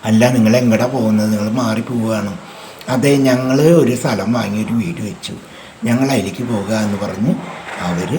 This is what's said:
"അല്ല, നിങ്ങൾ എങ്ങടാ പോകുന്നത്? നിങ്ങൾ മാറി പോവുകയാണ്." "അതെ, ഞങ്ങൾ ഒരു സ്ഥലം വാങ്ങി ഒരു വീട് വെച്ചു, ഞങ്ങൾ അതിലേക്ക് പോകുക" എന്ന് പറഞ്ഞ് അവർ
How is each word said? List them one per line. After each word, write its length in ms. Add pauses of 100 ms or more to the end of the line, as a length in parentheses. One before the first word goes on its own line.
"അല്ല, 140 (140)
നിങ്ങൾ 160 (100)
എങ്ങടാ 240 (100)
പോകുന്നത്? 380
നിങ്ങൾ 140 (140)
മാറി 280
പോവുകയാണ്." 420 (640)
"അതെ, 180 (160)
ഞങ്ങൾ 300 (240)
ഒരു 200
സ്ഥലം 260 (100)
വാങ്ങി 280
ഒരു 160
വീട് 260
വെച്ചു, 260 (540)
ഞങ്ങൾ 260
അതിലേക്ക് 360
പോകുക" 240 (120)
എന്ന് 180
പറഞ്ഞ് 280 (560)
അവർ 300